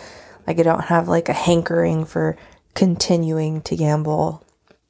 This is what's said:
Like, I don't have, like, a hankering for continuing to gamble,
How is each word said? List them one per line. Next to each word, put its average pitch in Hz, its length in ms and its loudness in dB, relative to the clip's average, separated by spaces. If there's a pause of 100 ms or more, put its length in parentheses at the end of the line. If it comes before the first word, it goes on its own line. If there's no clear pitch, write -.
(480)
Like, 170 120 -2
I 165 40 4
don't 165 220 2
have, 170 220 2
like, 170 220 0
a - 40 0
hankering 170 720 0
for 160 320 -2 (360)
continuing 160 880 0
to - 140 -6
gamble, 156 680 0 (460)